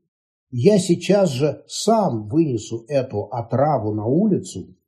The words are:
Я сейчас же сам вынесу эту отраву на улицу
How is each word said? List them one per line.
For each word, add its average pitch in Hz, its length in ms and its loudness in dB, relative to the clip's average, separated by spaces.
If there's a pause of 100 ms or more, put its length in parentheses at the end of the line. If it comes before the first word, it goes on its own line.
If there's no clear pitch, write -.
(500)
Я 156 280 4
сейчас 180 520 2
же 135 360 -2
сам 156 600 0
вынесу 127 600 -2
эту 123 360 -2
отраву 123 680 -2
на 107 140 -6
улицу 156 680 -2 (120)